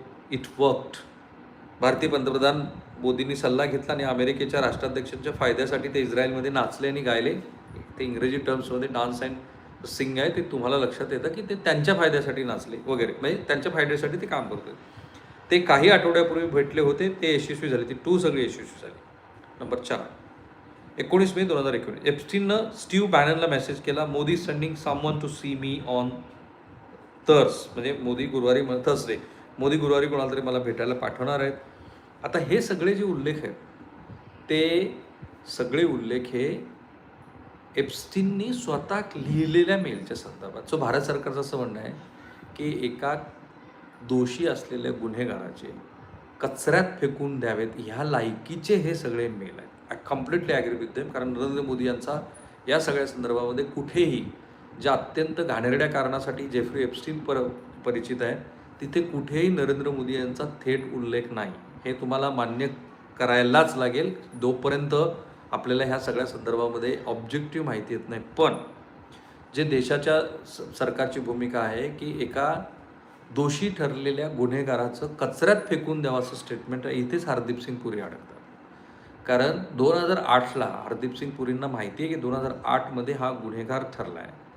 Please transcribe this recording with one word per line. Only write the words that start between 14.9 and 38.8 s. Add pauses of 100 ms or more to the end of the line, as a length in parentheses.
ते
काही
आठवड्यापूर्वी
भेटले
होते,
ते
यशस्वी
झाले,
ती
टू
सगळी
यशस्वी
झाली. (600)
नंबर
चार, (960)
एकोणीस
मे
दोन
हजार
एकोणीस,
एप्स्टीननं (180)
स्टीव्ह
बॅननला
मेसेज
केला,
"Modi
sending (140)
someone
to
see
me (160)
on (1160)
Thurs-,"
म्हणजे
मोदी
गुरुवारी,
म-,
थर्सडे, (420)
"मोदी
गुरुवारी
कोणाला
तरी
मला
भेटायला
पाठवणार
आहेत." (680)
आता
हे
सगळे
जे
उल्लेख
आहेत (960)
ते (600)
सगळे
उल्लेख
हे (1080)
एप्स्टीननी
स्वतः (160)